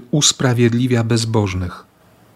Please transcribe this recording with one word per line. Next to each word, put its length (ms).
usprawiedliwia 920
bezbożnych. 800